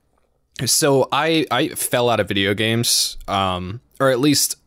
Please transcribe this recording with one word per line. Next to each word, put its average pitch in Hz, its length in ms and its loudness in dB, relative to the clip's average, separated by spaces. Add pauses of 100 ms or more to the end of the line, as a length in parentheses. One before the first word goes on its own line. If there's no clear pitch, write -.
(640)
so 135 460 2
I, 156 400 0
I 127 180 0
fell 120 400 0
out 110 100 2
of 98 80 0
video 98 260 0
games, 113 640 -2 (100)
um, 95 540 -2 (180)
or 135 100 4
at 127 100 2
least, 139 360 0 (120)